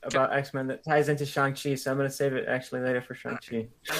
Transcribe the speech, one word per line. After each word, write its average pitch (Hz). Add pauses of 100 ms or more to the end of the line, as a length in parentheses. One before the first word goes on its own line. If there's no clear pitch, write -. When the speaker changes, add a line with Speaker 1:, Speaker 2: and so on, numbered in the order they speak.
Speaker 1:
about 131
Speaker 2:
Okay. 139
Speaker 1:
X-Men 135
that 131
ties 151
into 143
Shang-Chi, 139
so 135
I'm 135
gonna 139
save 139
it 127
actually 127
later 127
for 127
Shang-Chi. 117 (320)